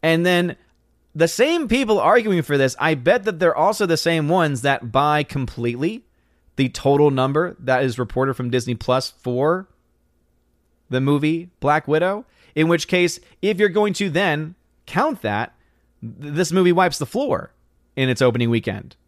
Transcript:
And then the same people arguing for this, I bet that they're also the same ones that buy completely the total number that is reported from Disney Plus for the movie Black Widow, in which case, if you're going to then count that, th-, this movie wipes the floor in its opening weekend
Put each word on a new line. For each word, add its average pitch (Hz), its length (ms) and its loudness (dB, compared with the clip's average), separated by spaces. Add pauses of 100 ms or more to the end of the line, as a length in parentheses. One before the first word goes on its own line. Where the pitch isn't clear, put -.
And 165 220 2
then 175 320 0 (580)
the 156 120 2
same 302 400 0
people 220 320 2
arguing 196 420 2
for 143 160 0
this, 135 220 2
I 156 160 0
bet 175 280 2
that 190 160 -4
they're 170 160 2
also 196 300 0
the 165 120 2
same 165 300 0
ones 156 340 0
that 127 300 -2
buy 151 320 2
completely 131 800 -4 (540)
the 131 120 2
total 143 420 2
number 139 480 -2
that 127 240 0
is 123 160 -4
reported 131 340 -2
from 123 160 -6
Disney 120 260 -2
Plus 127 360 -2
for 151 560 -4 (1200)
the 127 120 -2
movie 151 480 0 (100)
Black 147 280 0
Widow, 180 380 0 (300)
in 156 120 2
which 170 200 0
case, 175 320 0 (220)
if 196 180 -2
you're 208 100 2
going 208 240 0
to 202 160 -4
then 156 460 -2 (300)
count 254 360 -2
that, 107 320 -4 (480)
th-, 147 320 -12
this 160 180 -2
movie 180 200 4
wipes 175 260 2
the 147 80 -4
floor 247 460 -4 (440)
in 135 140 0
its 123 120 0
opening 120 280 2
weekend 110 460 -4 (120)